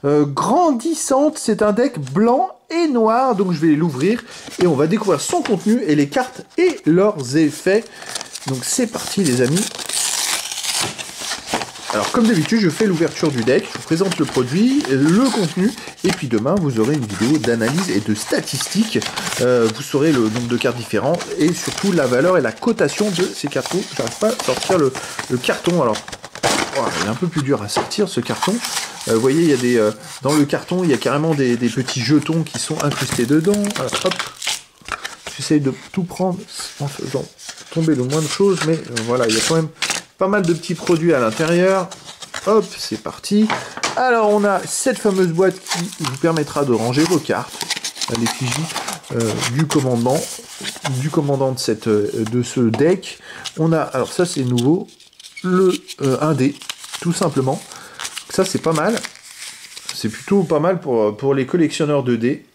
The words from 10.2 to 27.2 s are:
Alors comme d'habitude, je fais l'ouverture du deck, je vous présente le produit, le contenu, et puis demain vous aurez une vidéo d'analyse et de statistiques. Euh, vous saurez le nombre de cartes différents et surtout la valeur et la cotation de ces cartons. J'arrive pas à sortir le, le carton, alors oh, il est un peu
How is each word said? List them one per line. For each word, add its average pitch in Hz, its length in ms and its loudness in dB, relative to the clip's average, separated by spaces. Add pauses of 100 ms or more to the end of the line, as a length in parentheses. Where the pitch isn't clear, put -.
Alors - 200 -2
comme 226 160 4
d'habitude, 220 320 2
je 185 100 2
fais 214 160 0
l'ouverture 165 460 0
du 120 120 -2
deck, 151 300 2
je - 60 -10
vous - 40 -12
présente 175 360 0
le 151 60 2
produit, 196 680 2
le 160 400 4
contenu, 190 400 0 (320)
et 190 60 2
puis - 180 -2
demain 113 260 2
vous 143 260 0
aurez 120 140 2
une 143 100 0
vidéo 110 360 2
d'analyse 127 500 0
et 98 100 0
de 107 140 -2
statistiques. - 840 -2 (420)
Euh, 123 320 4
vous 131 80 -10
saurez 147 300 2
le 131 80 4
nombre 117 280 0
de 120 80 0
cartes 120 220 0
différents 110 400 0 (220)
et 156 120 4
surtout - 400 -2
la 156 140 2
valeur 143 320 4
et 147 40 4
la 113 100 0
cotation 208 580 0
de 175 140 0
ces - 240 -6
cartons. 160 340 -2 (160)
J'arrive 113 220 -4
pas 208 80 2
à - 160 -2
sortir - 340 0
le, 135 160 2 (380)
le 127 60 0
carton, 170 440 0
alors 113 160 2 (800)
oh, 131 40 0 (200)
il 98 60 -2
est - 20 -2
un 117 60 -2
peu 180 100 -2